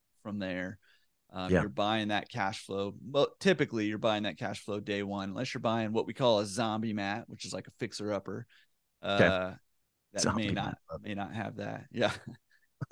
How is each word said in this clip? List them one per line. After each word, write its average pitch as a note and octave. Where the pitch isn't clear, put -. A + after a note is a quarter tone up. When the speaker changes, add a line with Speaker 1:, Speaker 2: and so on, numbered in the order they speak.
Speaker 1:
from G#2
there. F#2
Um, F#2
Speaker 2:
Yeah. F2
Speaker 1:
you're -
buying G#2
that G#2
cash G#2
flow. G2+
Well, C#3
typically A2+
you're G#2+
buying G#2+
that F2
cash G#2
flow G#2
day G2+
one, G2
unless A#2
you're B2
buying A2+
what A2+
we A2
call A#2+
a G#2+
zombie A2
mat, G2+
which -
is F#2+
like F#2
a -
fixer G#2
upper. G2+
Uh, G2+
Speaker 2:
Okay. F#2
Speaker 1:
that G2+
Speaker 2:
Zombie G#2
Speaker 1:
may A2
Speaker 2:
mat. G2+
Speaker 1:
not, G#2
may G#2
not G2
have G#2+
that. G#2+
Yeah. A2
<laughs> -